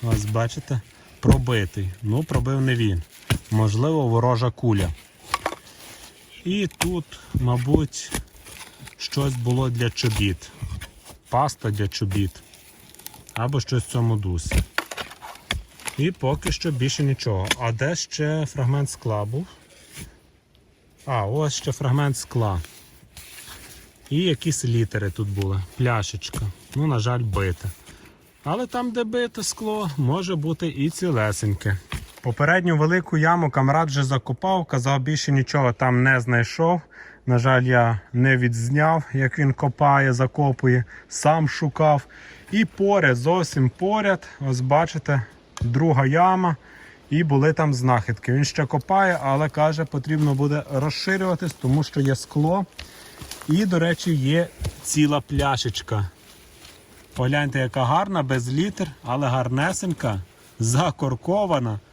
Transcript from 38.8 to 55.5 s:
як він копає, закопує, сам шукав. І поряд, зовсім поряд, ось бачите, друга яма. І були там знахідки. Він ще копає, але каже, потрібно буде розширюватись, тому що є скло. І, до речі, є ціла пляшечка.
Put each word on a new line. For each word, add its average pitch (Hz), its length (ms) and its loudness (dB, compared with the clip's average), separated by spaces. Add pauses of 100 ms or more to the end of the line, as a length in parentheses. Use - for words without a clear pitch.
як 135 260 -2
він 139 140 2
копає, 139 600 2
закопує, 127 680 2 (260)
сам 156 400 2
шукав. 151 520 2 (500)
І 208 140 2
поряд, 190 500 2
зовсім 147 540 2
поряд, 196 580 -2 (120)
ось 131 220 -2
бачите, 147 600 2 (400)
друга 135 440 2
яма. 175 500 4 (560)
І 156 120 2
були 143 300 4
там 151 200 2
знахідки. 123 600 0
Він 139 120 2
ще 151 200 -2
копає, 185 580 2
але 139 260 0
каже, 156 360 0
потрібно 151 480 0
буде 143 300 0 (100)
розширюватись, 180 800 -2
тому 139 300 0
що - 180 -4
є 135 140 2
скло. 170 500 0 (840)
І, 180 180 2
до 175 140 2
речі, 170 340 0
є 151 340 2 (360)
ціла 147 380 2
пляшечка. 123 880 -2 (1040)